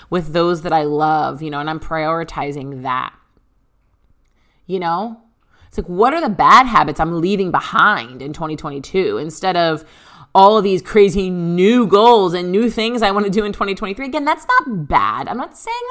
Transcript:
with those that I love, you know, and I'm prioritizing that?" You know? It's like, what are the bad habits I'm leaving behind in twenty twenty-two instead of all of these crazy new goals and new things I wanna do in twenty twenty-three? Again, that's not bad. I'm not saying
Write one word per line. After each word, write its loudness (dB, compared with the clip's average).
with -4
those 0
that -2
I 2
love, 0
you -8
know, -8
and -6
I'm -6
prioritizing -6
that?" -4
You -6
know? -6
It's -10
like, -6
what 2
are -4
the -2
bad 6
habits 0
I'm -2
leaving 0
behind 0
in -10
twenty -8
twenty-two -4
instead -4
of 0
all 8
of 2
these 0
crazy 2
new 2
goals 6
and -4
new 2
things -2
I 2
wanna 0
do 0
in -6
twenty -4
twenty-three? -8
Again, -4
that's -4
not -4
bad. 0
I'm -6
not -12
saying -10